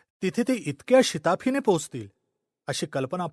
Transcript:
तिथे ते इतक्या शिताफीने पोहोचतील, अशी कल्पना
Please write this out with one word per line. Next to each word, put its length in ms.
तिथे 200
ते 120
इतक्या 500
शिताफीने 540
पोहोचतील, 500
अशी 200
कल्पना 460